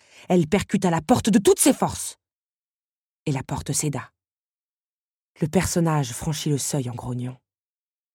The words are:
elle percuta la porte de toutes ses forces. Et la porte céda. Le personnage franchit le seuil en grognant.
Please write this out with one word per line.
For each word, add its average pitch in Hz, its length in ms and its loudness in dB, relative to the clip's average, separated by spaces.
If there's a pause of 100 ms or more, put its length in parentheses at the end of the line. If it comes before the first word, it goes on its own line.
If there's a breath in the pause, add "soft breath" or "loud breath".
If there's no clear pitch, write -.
(300 soft breath)
elle 175 180 4
percuta 190 440 0
la 160 100 0
porte - 300 2
de 208 80 6
toutes 370 180 6
ses 269 160 4
forces. - 460 -6 (1040)
Et 156 60 -2
la 131 100 -4
porte - 320 -8
céda. 139 400 -6 (1300)
Le 156 60 0
personnage 156 680 0
franchit 151 380 -4
le 139 80 0
seuil 131 280 -4
en 120 60 -8
grognant. 123 480 -8 (720)